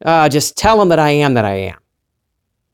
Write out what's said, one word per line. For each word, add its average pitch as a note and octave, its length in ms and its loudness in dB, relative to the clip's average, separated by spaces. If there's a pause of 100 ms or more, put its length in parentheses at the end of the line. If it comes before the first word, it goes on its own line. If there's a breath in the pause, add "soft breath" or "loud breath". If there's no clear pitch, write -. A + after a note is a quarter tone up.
"Ah, D#3+ 240 2
just C#3+ 260 -4
tell A3 220 0
them G3+ 100 2
that E3 100 2
I D3+ 120 2
am D3 240 0
that A#2 100 0
I G2 120 -4
am," F#2+ 220 -8 (960)